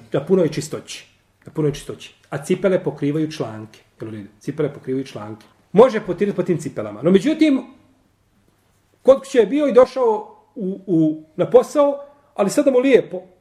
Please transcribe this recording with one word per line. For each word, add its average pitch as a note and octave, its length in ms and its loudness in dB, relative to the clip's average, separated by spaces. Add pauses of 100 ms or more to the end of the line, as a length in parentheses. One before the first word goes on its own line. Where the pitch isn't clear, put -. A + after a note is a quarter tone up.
(120)
na D3 120 -2
punoj F#3 240 2
čistoći, - 580 -10 (400)
na - 60 -20
punoj D3+ 200 -2
čistoći. - 420 -16 (160)
A D3 140 -10
cipele F#3 400 0
pokrivaju D3+ 460 -4
članke, A2 500 -10 (200)
jel A2+ 80 -10
u G#2+ 40 -14
redu? G#2+ 160 -14 (120)
Cipele D3+ 320 -4
pokrivaju C3 320 -6
članke. G#2+ 420 -14 (260)
Može A3 280 4
potirati G3 360 -4
po F3+ 60 -2
tim F3 160 -2
cipelama. G#2+ 440 -10
No E3 80 2
međutim, C#4+ 520 2 (1400)
kod C4 160 6
kuće - 200 -4
je G#3 80 4
bio C#4+ 200 0
i B3+ 60 0
došao A#3+ 640 2 (180)
u, G3 320 -8
u, D#3+ 360 0 (140)
na F3 140 -2
posao, C#4+ 540 2 (300)
ali G3 160 -2
sada C#4+ 200 2
mu B3+ 80 4
lijepo A#3+ 440 2 (180)